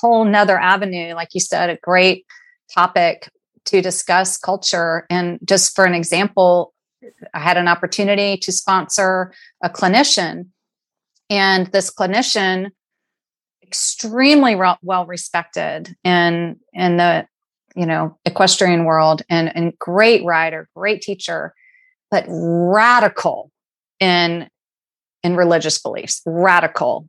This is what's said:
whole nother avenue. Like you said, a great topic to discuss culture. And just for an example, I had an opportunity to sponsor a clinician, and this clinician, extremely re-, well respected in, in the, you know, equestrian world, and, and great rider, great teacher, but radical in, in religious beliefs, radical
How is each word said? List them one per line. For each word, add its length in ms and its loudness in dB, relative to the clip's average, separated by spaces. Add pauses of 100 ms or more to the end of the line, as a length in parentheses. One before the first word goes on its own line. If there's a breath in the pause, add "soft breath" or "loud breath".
whole 240 4
nother 340 4
avenue. 540 -2
Like 220 -10
you 60 -4
said, 280 -2
a 80 -4
great 480 2 (500 soft breath)
topic 540 0 (380)
to 160 2
discuss 560 -2
culture. 720 -4
And 340 -2
just 300 0
for 100 4
an 80 4
example, 800 2 (600)
I 60 -10
had 160 2
an 120 2
opportunity 680 0
to 140 -6
sponsor 800 -2 (300 soft breath)
a 80 -2
clinician, 760 0 (840)
and 380 2
this 220 -2
clinician, 800 -2 (920)
extremely 920 0
re-, 280 0
well 240 -4
respected 880 -8 (100)
in, 540 0 (140)
in 240 0
the, 300 2 (480)
you 120 -4
know, 380 -4
equestrian 600 2
world, 440 2
and, 260 0
and 240 -4
great 460 2
rider, 500 -4
great 280 -6
teacher, 500 -8 (580 soft breath)
but 180 0
radical 1200 0 (500)
in, 480 0 (720)
in 140 0
religious 420 2
beliefs, 460 -10
radical 840 0